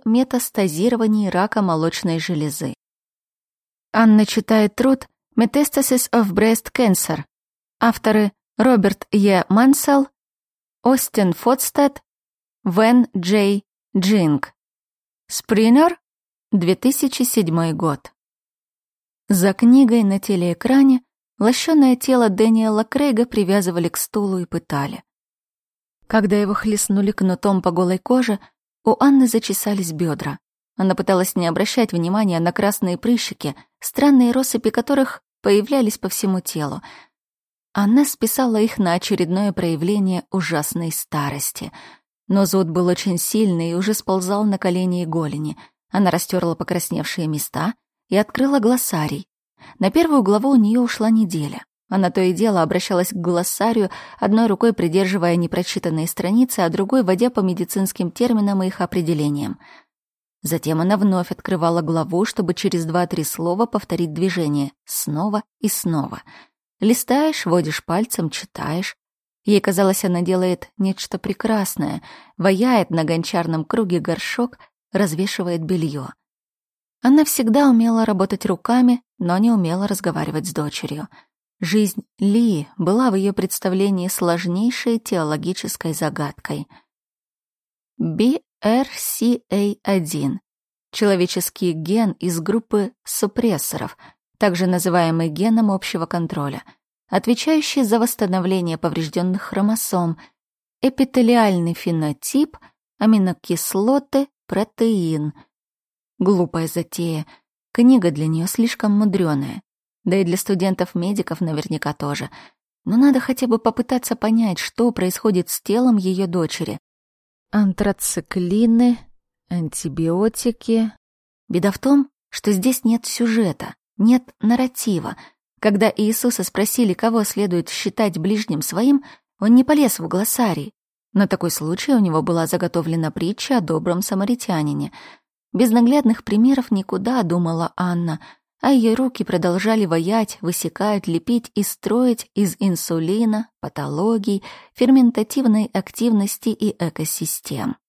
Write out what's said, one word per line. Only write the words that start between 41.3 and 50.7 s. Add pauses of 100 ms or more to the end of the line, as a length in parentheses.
Но
зуд
был
очень
сильный
и
уже
сползал
на
колени
и
голени. (320)
Она
растерла
покрасневшие
места (340)
и
открыла
глоссарий. (520)
На
первую
главу
у
нее